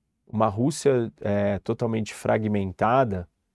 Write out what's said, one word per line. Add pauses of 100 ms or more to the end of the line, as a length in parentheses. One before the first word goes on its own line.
(260)
Uma
Rússia,
é,
totalmente
fragmentada (260)